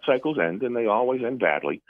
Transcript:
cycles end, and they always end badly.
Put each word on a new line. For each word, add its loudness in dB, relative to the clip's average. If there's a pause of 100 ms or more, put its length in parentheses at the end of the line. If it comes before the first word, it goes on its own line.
cycles 0
end, 0
and -2
they 0
always 2
end -4
badly. 0